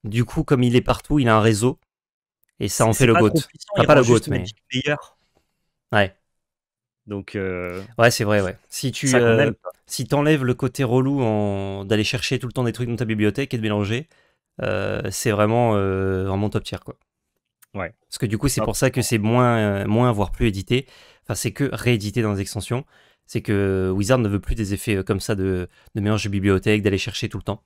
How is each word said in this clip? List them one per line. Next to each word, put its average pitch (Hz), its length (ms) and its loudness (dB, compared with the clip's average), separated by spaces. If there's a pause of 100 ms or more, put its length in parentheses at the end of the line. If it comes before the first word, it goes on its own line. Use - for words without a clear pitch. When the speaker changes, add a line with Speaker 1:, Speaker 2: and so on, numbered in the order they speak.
Speaker 1:
Du 110 220 0
coup, - 180 -4
comme 127 200 2
il 120 120 2
est 120 60 8
partout, 131 380 -2
il 127 100 4
a 110 80 6
un 107 40 6
réseau. 113 380 2 (800)
Et 113 80 -4
ça 113 160 0
Speaker 2:
C'est, - 0 -
Speaker 1:
en 110 100 6
fait - 60 0
Speaker 2:
c'est 131 60 6
Speaker 1:
le 117 80 6
Speaker 2:
pas - 80 6
Speaker 1:
goat. 107 80 6
Speaker 2:
trop 156 100 2
puissant, - 340 -10
Speaker 1:
Enfin, 190 100 2
Speaker 2:
il - 40 4
Speaker 1:
pas 151 60 8
Speaker 2:
rend 143 60 8
Speaker 1:
le 123 60 4
Speaker 2:
juste 113 200 4
Speaker 1:
goat, 151 60 -6
mais 127 80 -2
Speaker 2:
Magic 104 180 -10 (160)
meilleur. 143 440 -6 (760)
Speaker 1:
Ouais. 98 200 2 (960)
Speaker 2:
Donc, 101 280 -10
euh, 92 460 -6 (160)
Speaker 1:
Ouais, 117 140 6
c'est 113 140 -2
vrai, 104 160 4
ouais. 90 160 -4 (120)
Si - 220 -6
tu, - 160 -4
Speaker 2:
ça 127 120 4
qu'on 120 60 4
Speaker 1:
euh, 113 140 4
Speaker 2:
aime, - 160 2
quoi. - 160 -14 (160)
Speaker 1:
si - 180 -8
t'enlèves 147 380 2
le 123 100 0
côté 131 300 -4
relou 131 380 0
en... 101 640 -2
d'aller 107 180 2
chercher 120 340 -4
tout 127 100 -6
le 110 60 -10
temps 127 120 -2
des 113 80 -2
trucs 117 160 -6
dans 117 80 -4
ta 120 80 -4
bibliothèque 107 480 0
et 123 40 -4
de 110 60 -4
mélanger, 104 440 -2 (540)
euh, 101 480 -4
c'est 107 220 -4
vraiment, 110 440 2
euh, 95 520 -2
vraiment 98 220 -2
top 101 160 -4
tier, - 180 -10
quoi. - 120 -16 (760)
Speaker 2:
Ouais. 92 200 -10 (160)
Speaker 1:
Parce - 80 -14
que - 80 -4
du 107 120 -4
coup, 139 120 -2
c'est 120 120 -2
Speaker 2:
Hop. 107 40 0
Speaker 1:
pour 110 100 -4
ça 135 160 2
que 123 100 -2
c'est 113 180 -2
moins, 117 380 2
euh, 104 300 0
moins, 120 240 2
voire 101 200 -2
plus 120 160 -2
édité. 110 380 -2 (380)
Enfin, 101 120 -8
c'est 107 180 -6
que 139 180 -2
réédité 113 500 -2
dans 104 120 0
les 98 80 -4
extensions. 101 440 -6 (400)
C'est - 180 -6
que 95 520 0
Wizard 104 220 2
ne 113 100 0
veut 101 120 0
plus - 160 -4
des 101 180 -4
effets, 101 240 -4
euh, 95 60 -4
comme 98 160 -2
ça 107 160 -4
de, 92 340 -4 (240)
de 107 80 -6
mélange 104 220 0
de 104 60 -4
bibliothèque, 101 520 2
d'aller 98 160 0
chercher - 320 -6
tout - 80 -10
le 90 60 -10
temps. 101 220 -8